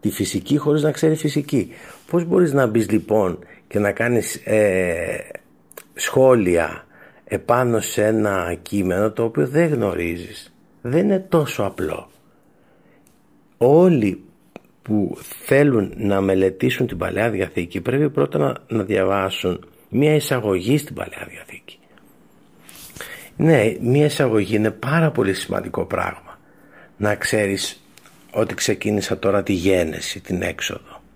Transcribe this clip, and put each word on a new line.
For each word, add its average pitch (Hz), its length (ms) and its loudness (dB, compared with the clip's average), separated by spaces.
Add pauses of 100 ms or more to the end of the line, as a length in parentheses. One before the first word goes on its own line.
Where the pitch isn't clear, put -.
τη 104 100 -2
φυσική - 460 -2
χωρίς 147 260 2
να 151 80 2
ξέρει 156 240 2
φυσική. 143 580 -2 (380)
Πώς 175 140 0
μπορείς 170 280 2
να 135 140 4
μπεις, 110 240 0
λοιπόν, 101 480 2 (300)
και - 100 -2
να 101 140 2
κάνεις, 117 420 -2
ε, 92 840 0 (760)
σχόλια 90 920 2 (380)
επάνω 117 560 0
σε - 260 -2
ένα 98 560 0
κείμενο 101 480 0
το 117 140 -4
οποίο 139 220 -2
δεν 156 220 0
γνωρίζεις; 87 840 -4 (280)
Δεν 147 220 0
είναι 202 140 2
τόσο 165 440 -2
απλό. 87 480 -6 (1500)
Όλοι 135 640 6 (600)
που 104 360 0 (260)
θέλουν 135 520 4
να 101 240 0
μελετήσουν 98 680 2
την 98 120 -6
Παλαιά 92 320 -2
Διαθήκη 92 500 -4
πρέπει 139 300 0
πρώτα 143 280 -2
να, 135 380 -2
να 107 80 0
διαβάσουν 95 840 -2 (200)
μία 147 260 2
εισαγωγή 113 640 0
στην - 160 -8
Παλαιά - 360 -10
Διαθήκη. - 480 -20 (1600)
Ναι, 139 400 6
μία 135 240 4
εισαγωγή 110 520 2
είναι 107 140 2
πάρα 151 400 0
πολύ 98 240 0
σημαντικό - 500 -6
πράγμα. - 540 -8 (580)
Να 104 180 0
ξέρεις 101 680 -2 (460)
ότι 113 240 -2
ξεκίνησα 101 640 -2
τώρα 98 240 0
τη 104 100 -2
Γένεση, 87 680 0
την 90 220 -4
Έξοδο - 600 -8 (120)